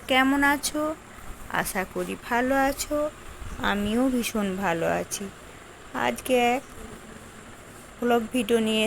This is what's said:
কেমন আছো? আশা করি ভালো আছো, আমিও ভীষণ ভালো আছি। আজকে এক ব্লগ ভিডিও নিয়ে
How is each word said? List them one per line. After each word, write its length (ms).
কেমন 300
আছো? 280
আশা 220
করি 200
ভালো 260
আছো, 280
আমিও 320
ভীষণ 320
ভালো 220
আছি। 240
আজকে 280
এক 80
ব্লগ 220
ভিডিও 240
নিয়ে 180